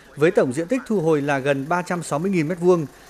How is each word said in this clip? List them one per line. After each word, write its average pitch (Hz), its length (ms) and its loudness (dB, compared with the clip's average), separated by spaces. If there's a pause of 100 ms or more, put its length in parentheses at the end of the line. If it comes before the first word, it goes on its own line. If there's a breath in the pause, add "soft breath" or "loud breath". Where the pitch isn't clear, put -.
(160 loud breath)
với 151 140 4
tổng 165 220 2
diện 156 140 -4
tích 247 200 -2
thu 208 140 0
hồi 156 220 2
là 143 160 0
gần 139 300 -2
ba 175 140 0
trăm 175 200 -6
sáu 143 160 -4
mươi 190 120 -2
nghìn 165 180 0
mét 175 120 -4
vuông, 175 260 4 (240 loud breath)